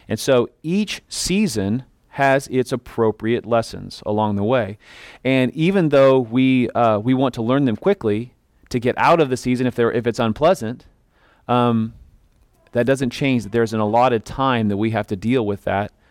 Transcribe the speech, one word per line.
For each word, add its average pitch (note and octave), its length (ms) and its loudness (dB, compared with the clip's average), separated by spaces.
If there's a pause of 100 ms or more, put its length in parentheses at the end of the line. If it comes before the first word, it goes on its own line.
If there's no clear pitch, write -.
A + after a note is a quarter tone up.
And G#2+ 100 -4
so B2 300 2 (140)
each F#3+ 440 -4
season B2 760 -2 (260)
has C#3 380 0
its B2+ 240 -2
appropriate A2+ 760 -2
lessons G#2 580 -4
along G#2 340 -2
the G2+ 60 -2
way. G#2+ 360 -2 (440)
And C3 300 0
even E3 360 2
though C3+ 300 6
we, B2+ 520 2
uh, A2+ 260 2
we A2+ 160 0
want C3 220 0
to A#2 80 -6
learn C3+ 220 0
them A2+ 100 0
quickly A#2 580 -2 (360)
to B2 100 -2
get A#2+ 180 -2
out D3+ 220 4
of D3 100 2
the B2+ 80 -2
season B2 300 -2
if A#2+ 80 -4
they're, A#2 160 2
if A#2 160 -2
it's A2+ 100 -4
unpleasant, A#2+ 680 -2 (600)
um, A#2 460 0 (800)
that A#2+ 160 0
doesn't C3 240 0
change C3 320 0
that G2+ 80 -12
there's A2+ 220 0
an A2 80 -2
allotted A#2 440 2
time B2 440 0
that G2+ 80 0
we A2 140 0
have G#2+ 160 -2
to G#2+ 80 -4
deal A2+ 300 0
with G2+ 200 -6
that G2 260 -2 (200)